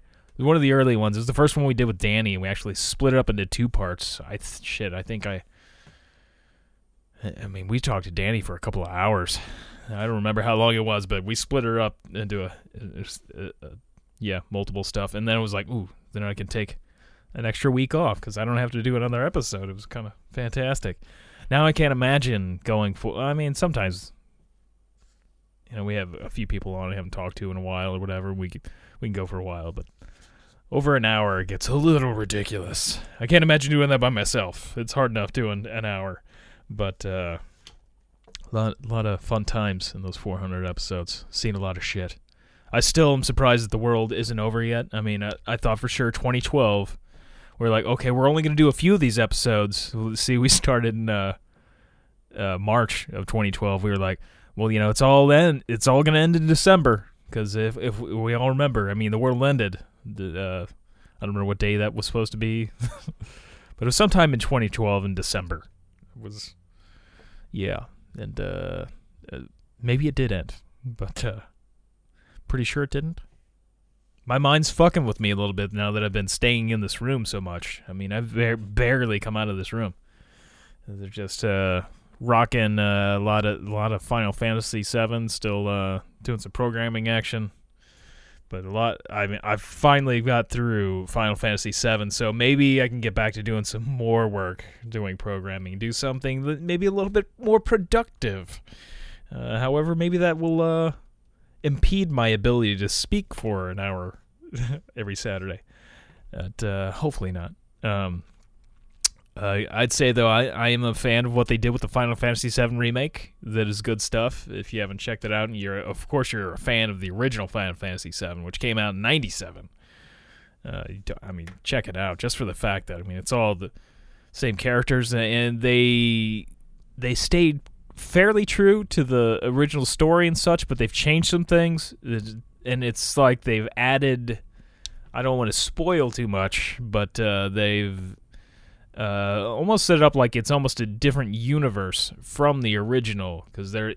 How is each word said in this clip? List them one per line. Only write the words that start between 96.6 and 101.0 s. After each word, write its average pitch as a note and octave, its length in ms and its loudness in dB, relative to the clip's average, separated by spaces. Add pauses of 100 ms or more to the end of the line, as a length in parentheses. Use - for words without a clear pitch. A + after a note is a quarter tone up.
maybe F3 240 0
a G3 40 2
little G3 200 0
bit G3+ 180 0 (100)
more A3 220 4
productive. E3+ 1040 0 (680)
Uh, A#2+ 280 -6
however, D3 360 0
maybe F3 220 0
that E3+ 220 2
will, E3 240 2
uh, E3 300 2 (720)